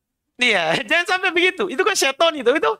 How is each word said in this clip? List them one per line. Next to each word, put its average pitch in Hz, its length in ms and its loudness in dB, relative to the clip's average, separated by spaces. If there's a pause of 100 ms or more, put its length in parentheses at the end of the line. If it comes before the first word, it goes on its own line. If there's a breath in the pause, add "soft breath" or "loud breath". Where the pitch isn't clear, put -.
(420)
Iya, 180 360 2
<laughs> 220 120 -6
jangan 349 280 0
sampai 370 120 -2
begitu. 359 400 0
Itu 370 160 0
kan 392 100 0
setan 320 400 0
itu. 247 160 0
Itu 330 280 0